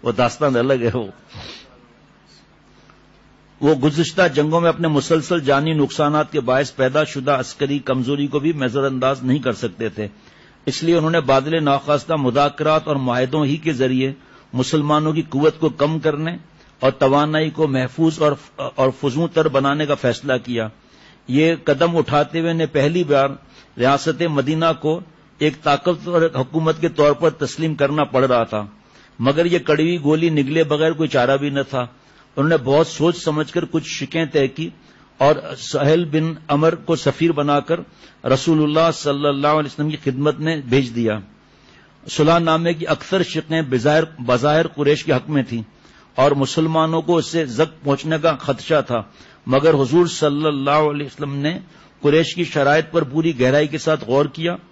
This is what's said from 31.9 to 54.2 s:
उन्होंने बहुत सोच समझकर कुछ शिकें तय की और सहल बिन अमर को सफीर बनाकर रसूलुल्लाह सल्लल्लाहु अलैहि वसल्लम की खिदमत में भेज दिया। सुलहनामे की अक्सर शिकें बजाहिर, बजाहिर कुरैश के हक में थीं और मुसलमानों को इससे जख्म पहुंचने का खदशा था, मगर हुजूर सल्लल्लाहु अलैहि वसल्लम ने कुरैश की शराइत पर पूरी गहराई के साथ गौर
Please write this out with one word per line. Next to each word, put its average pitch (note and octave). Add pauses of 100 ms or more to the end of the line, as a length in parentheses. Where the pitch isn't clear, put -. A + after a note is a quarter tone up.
उन्होंने D#3
बहुत C#3+
सोच E3+
समझकर D#3
कुछ D#3+
शिकें D#3+
तय C#3+
की - (480)
और C#3+
सहल D3+
बिन D#3 (120)
अमर D#3
को E3
सफीर D#3+
बनाकर D3 (400)
रसूलुल्लाह D3+
सल्लल्लाहु D3
अलैहि D3
वसल्लम D3+
की D3+
खिदमत C#3+
में D3+
भेज B2+
दिया। A2 (840)
सुलहनामे E3
की D#3+
अक्सर F3+
शिकें D#3
बजाहिर, D3 (140)
बजाहिर C#3+
कुरैश D3
के D3+
हक B2+
में C#3+
थीं A2+ (540)
और C#3+
मुसलमानों D#3+
को E3
इससे D#3+
जख्म C#3
पहुंचने D#3
का D#3+
खदशा C#3+
था, A#2 (340)
मगर C#3+
हुजूर D3
सल्लल्लाहु D3
अलैहि D3
वसल्लम C#3
ने C#3+ (400)
कुरैश D#3
की F3
शराइत D3+
पर E3
पूरी D#3+
गहराई C3
के D3
साथ D#3
गौर C3